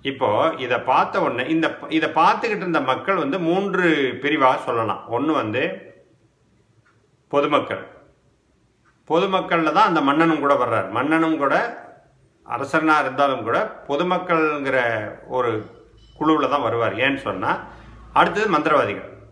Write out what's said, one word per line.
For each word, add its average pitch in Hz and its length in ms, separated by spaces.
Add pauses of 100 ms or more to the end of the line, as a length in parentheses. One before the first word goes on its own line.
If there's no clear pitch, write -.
இப்போ 131 560
இதை 123 200
பார்த்த 170 440
உடனே 127 260
இந்த, 160 300 (100)
இதை 156 200
பார்த்துக்கிட்டு 214 480
இருந்த 170 240
மக்கள் 135 360
வந்து 160 220
மூன்று 170 840
பிரிவாக 139 360
சொல்லலாம். 113 520
ஒண்ணு 139 220
வந்து 131 600 (1400)
பொதுமக்கள். 143 580 (1200)
பொதுமக்கள்ல 175 640
தான் 202 160
அந்த 165 120
மன்னனும் 151 400
கூட 143 140
வர்றார். 117 360
மன்னனும் 156 460
கூட, 160 420 (680)
அரசனா 151 540
இருந்தாலும் 135 420
கூட, 156 460
பொதுமக்கள்ங்கிற 143 1200 (200)
ஒரு 113 520 (400)
குழுவுல 147 280
தான் 139 140
வருவார். 113 340
ஏன்னு 135 200
சொன்னா, 113 500 (460)
அடுத்தது 180 360
மந்திரவாதிகள். 147 680 (140)